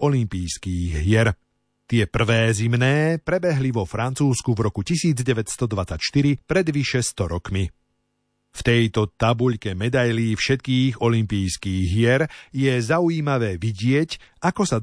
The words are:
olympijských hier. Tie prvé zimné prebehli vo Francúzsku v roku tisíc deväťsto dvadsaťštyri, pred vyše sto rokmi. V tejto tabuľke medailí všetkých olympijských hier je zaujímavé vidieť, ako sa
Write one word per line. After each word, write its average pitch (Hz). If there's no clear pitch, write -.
olympijských 90
hier. 110
Tie 117
prvé 113
zimné 127
prebehli 156
vo 107
Francúzsku 127
v 110
roku 104
tisíc 165
deväťsto 120
dvadsaťštyri, 110
pred 175
vyše 143
sto 92
rokmi. 92
V -
tejto 113
tabuľke 117
medailí 117
všetkých 127
olympijských 101
hier 117
je 131
zaujímavé 143
vidieť, 113
ako 185
sa 131